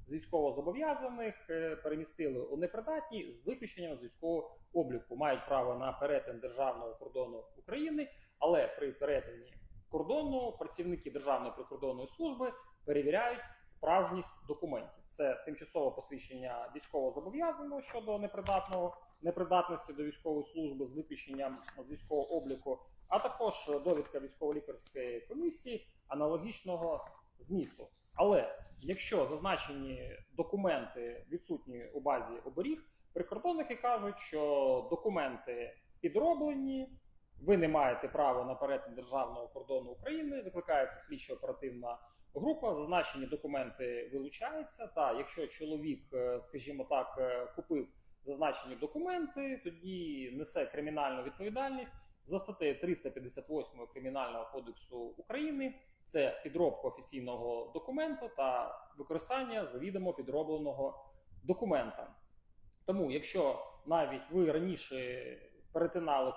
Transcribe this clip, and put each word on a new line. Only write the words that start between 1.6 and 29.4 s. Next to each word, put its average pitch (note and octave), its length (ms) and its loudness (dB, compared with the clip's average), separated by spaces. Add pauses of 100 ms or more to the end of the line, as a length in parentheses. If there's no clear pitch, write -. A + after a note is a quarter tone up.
перемістили D3+ 640 -2
у C3 180 -2
непридатні A3+ 720 -2
з - 140 -16
виключенням F#3 500 -4
з B2 80 -12
військового E3 540 -2 (160)
обліку. B2+ 420 2
Мають C#3 300 2
право B2 300 4
на B2+ 160 0
перетин C3 480 0
державного A#2+ 560 0
кордону A#2+ 480 -4 (140)
України, D4 520 -2 (300)
але D#3 280 8
при C#3 240 -2
перетині B2+ 600 0 (360)
кордону B3 680 2
працівники E3+ 520 -2
Державної C3 440 2
прикордонної C3 520 -4
служби B3+ 460 -2 (320)
перевіряють F3 540 4 (240)
справжність F3 840 2
документів. D3 600 -4
Це C3+ 380 2
тимчасове D3 500 0
посвідчення B2+ 800 -8
військовозобов'язаного C4+ 1040 0
щодо G#3+ 380 -4
непридатного, F#3+ 800 0 (240)
непридатності E3+ 720 2
до C#3+ 100 -4
військової D3+ 400 0
служби C#3 440 -2
з B2+ 80 -12
виключенням C3+ 640 -4 (300)
з C#3+ 40 -10
військового D3+ 460 0
обліку, C3+ 420 -2 (280)
а F#3 120 4
також A3+ 340 0 (300)
довідка D3 360 2
військово-лікарської C3+ 1000 -4
комісії C4+ 680 -4 (200)
аналогічного E3 960 0 (340)
змісту. D#3 480 -2 (280)
Але F3 400 6 (260)
якщо E3+ 440 2
зазначені C#3 920 -2 (140)